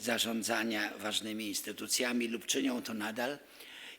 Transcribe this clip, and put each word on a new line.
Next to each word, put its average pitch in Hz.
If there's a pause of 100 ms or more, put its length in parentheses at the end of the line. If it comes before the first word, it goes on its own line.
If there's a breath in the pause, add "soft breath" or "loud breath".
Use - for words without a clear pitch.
zarządzania 110
ważnymi 107
instytucjami 120
lub 113
czynią 131
to 113
nadal 113 (600 loud breath)